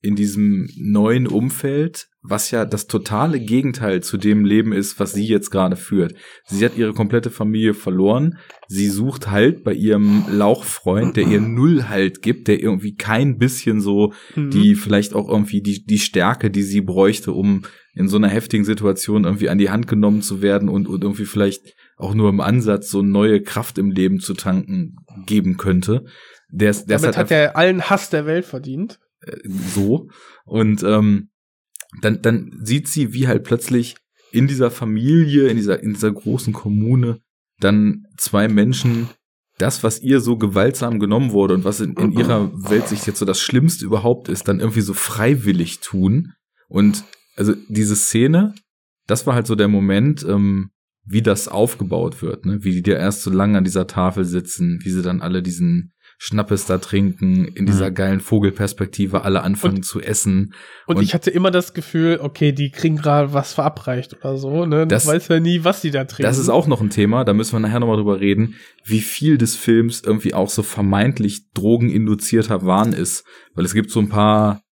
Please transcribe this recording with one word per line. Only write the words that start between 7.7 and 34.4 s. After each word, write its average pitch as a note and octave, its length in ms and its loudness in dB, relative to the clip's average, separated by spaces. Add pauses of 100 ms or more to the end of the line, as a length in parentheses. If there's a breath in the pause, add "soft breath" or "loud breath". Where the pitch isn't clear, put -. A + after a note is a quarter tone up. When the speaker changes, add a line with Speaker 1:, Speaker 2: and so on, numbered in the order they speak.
Speaker 1:
verloren. G#2 640 0 (300 loud breath)
Sie G2+ 220 0
sucht A2+ 420 -4
Halt A2+ 320 2
bei G2+ 100 -2
ihrem G#2 560 2
Lauchfreund, G#2 880 0
der G#2 80 2
ihr G#2 160 4
null B2 480 2
Halt G2 320 -2
gibt, - 260 -2
der G#2 140 2
irgendwie G#2 340 -2
kein A#2 440 0
bisschen A#2 420 0
so G2+ 320 2 (220 loud breath)
Speaker 2:
Mhm. C#3+ 160 -4
Speaker 1:
die, G#2 240 6
vielleicht G#2 400 0
auch G2+ 140 -2
irgendwie G#2 320 0
die, G2+ 220 -4
die G#2+ 160 0
Stärke, G#2 520 0
die G2+ 120 0
sie G2 180 0
bräuchte, F#2+ 500 2
um G2 320 0 (300 loud breath)
in F#2+ 140 0
so G2+ 100 2
einer G#2+ 120 4
heftigen A2 360 0
Situation G#2 580 0
irgendwie G2+ 260 0
an F2 80 2
die G2 140 4
Hand A2+ 160 -2
genommen G#2 340 2
zu G2 220 -6
werden G2+ 260 2
und, G2 180 -2
und F#2 160 -4
irgendwie G2+ 220 -4
vielleicht G2+ 360 -2 (360 soft breath)
auch G2 180 -6
nur G#2+ 140 4
im G2 120 2
Ansatz G#2+ 480 0
so G2 140 0
neue G2+ 380 4
Kraft - 360 -6
im G2 140 0
Leben F#2+ 280 0
zu F#2+ 140 -8
tanken, F#2 640 -4 (320)
geben F#2+ 300 0
könnte. G2 480 0 (460 loud breath)
Der G#2 200 2
ist, G2+ 140 -6
der - 120 0
ist D3+ 60 0
Speaker 2:
Damit B2 140 0
Speaker 1:
halt F3 120 0
Speaker 2:
hat - 20 2
er D3+ 260 2
allen F3+ 320 2
Hass G3+ 200 0
der D3+ 160 -2
Welt E3+ 200 -2
verdient. C#3+ 540 -10 (220)
Speaker 1:
äh, - 160 -16 (100)
so. G2 600 -2 (380 loud breath)
Und, G#2+ 380 0
ähm, G#2 460 2 (720)
dann, A2 200 0
dann A2+ 300 0 (120)
sieht C#3 240 -2
sie, C3 260 -2
wie B2+ 140 -2
halt A2+ 160 0
plötzlich A#2+ 520 -2 (360)
in C3+ 160 2